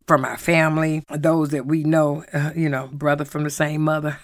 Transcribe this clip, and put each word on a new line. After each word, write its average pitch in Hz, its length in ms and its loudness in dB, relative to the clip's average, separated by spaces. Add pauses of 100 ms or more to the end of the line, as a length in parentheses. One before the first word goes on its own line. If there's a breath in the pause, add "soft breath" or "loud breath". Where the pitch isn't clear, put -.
from 143 180 4
our 117 120 -6
family, 156 720 2
those 151 420 0
that 139 160 -4
we 156 180 0
know, 156 480 2
uh, 147 220 0
you 160 140 0
know, 135 240 -4
brother 147 320 0
from 151 200 -6
the 151 60 -4
same 151 320 -2
mother. 151 420 0